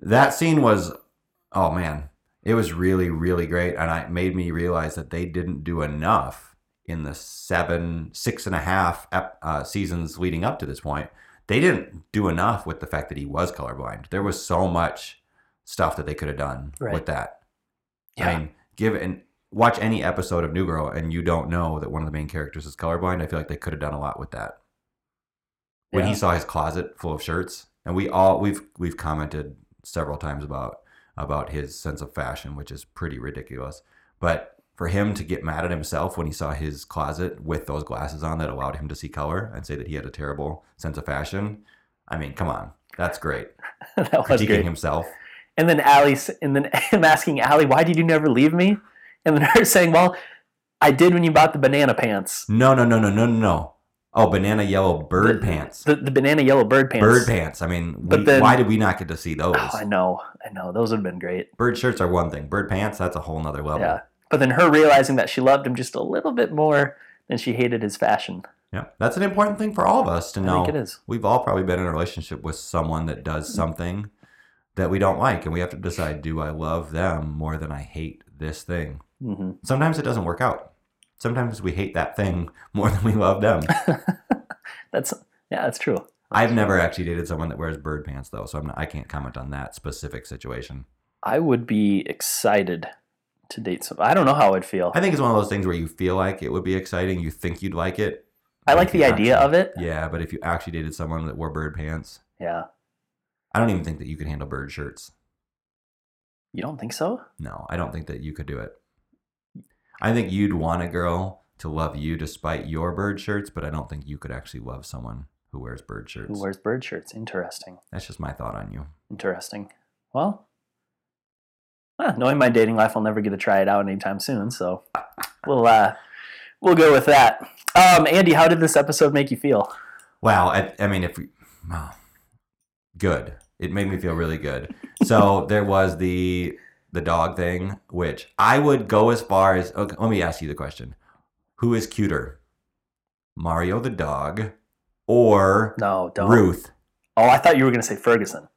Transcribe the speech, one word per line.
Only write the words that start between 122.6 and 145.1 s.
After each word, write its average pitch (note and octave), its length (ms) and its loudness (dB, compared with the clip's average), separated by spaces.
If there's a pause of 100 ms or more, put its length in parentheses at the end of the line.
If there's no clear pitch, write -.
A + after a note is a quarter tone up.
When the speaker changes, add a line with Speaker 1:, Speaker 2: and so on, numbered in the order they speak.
Speaker 2:
life, A2 200 4
I'll A2+ 60 0
never G#2+ 180 0
get G#2 100 -2
to G2 60 -4
try G2 240 2
it G2 80 4
out G2+ 200 2
anytime G2 320 -6
soon, A#2 300 -4
so F#2 320 -6 (640)
we'll, B2+ 200 2
uh, A2 280 6 (640)
we'll F3+ 140 6
go D#3+ 180 10
with C3 140 6
that. C3+ 340 8 (340)
Um, F3 320 10
Andy, E3+ 260 8
how D#3+ 160 8
did E3+ 120 6
this D#3+ 160 4
episode D3 360 6
make C#3 180 2
you A#2+ 60 0
feel? B2+ 360 2 (480)
Speaker 1:
Wow, F#2+ 280 6
I, F#2 300 0
I G2+ 80 0
mean, F#2+ 180 0
if E2+ 140 -6
we, D#2+ 100 -12 (440)
oh, D2+ 200 -10 (1080)
good. E2+ 360 0 (240)
It E2+ 140 -4
made F#2+ 160 -2
me F#2+ 100 -2
feel F2+ 160 -2
really E2 240 -2
good. C#2 360 -8 (300)
So G2 420 4
<laughs> - 20 -10
there G#2 160 2
was F#2+ 320 2
the, F2+ 640 -2 (340)
the F2 80 -4
dog E2 360 0
thing, F2+ 420 -4 (120)
which F2 380 -4 (100)
I A#2 200 4
would C#3 300 2
go A2 220 6
as A#2 120 0
far F#2+ 340 4
as, F2+ 180 -4
okay, G2 240 -6
let A2+ 120 0
me G2+ 120 2
ask E2 200 -4
you D#2 60 -8
the C#2+ 60 -8
question. C#2 400 -12 (640)
Who A#2 180 0
is A2+ 120 0
cuter? D#2+ 540 -4 (920)
Mario E2+ 460 -2
the B2+ 100 -4
dog D#2+ 600 -6 (560)
or G#2+ 720 6